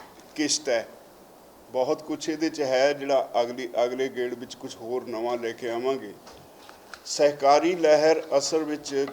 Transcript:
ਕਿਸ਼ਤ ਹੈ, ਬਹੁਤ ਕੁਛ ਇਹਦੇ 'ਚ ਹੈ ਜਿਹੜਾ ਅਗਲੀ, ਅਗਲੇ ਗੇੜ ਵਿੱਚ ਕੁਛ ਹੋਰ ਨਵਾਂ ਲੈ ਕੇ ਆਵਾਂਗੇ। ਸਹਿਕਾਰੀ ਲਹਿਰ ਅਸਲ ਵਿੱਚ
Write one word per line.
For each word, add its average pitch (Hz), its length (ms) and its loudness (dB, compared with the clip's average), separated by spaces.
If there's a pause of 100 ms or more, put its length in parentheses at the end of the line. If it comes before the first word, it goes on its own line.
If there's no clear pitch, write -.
(340)
ਕਿਸ਼ਤ 147 340 -2
ਹੈ, 117 200 0 (840)
ਬਹੁਤ 127 320 0
ਕੁਛ 156 260 -8
ਇਹਦੇ 160 200 0
'ਚ 147 120 -6
ਹੈ 131 320 4
ਜਿਹੜਾ 135 380 0 (120)
ਅਗਲੀ, 123 260 -4 (160)
ਅਗਲੇ 127 240 -2
ਗੇੜ 123 260 -4
ਵਿੱਚ 120 200 -12
ਕੁਛ - 220 -14
ਹੋਰ 120 300 -6
ਨਵਾਂ 120 320 -4
ਲੈ 117 140 -6
ਕੇ 113 180 -8
ਆਵਾਂਗੇ। 120 420 -4 (920)
ਸਹਿਕਾਰੀ 147 680 4
ਲਹਿਰ 156 480 4 (160)
ਅਸਲ 160 260 0
ਵਿੱਚ 139 480 -4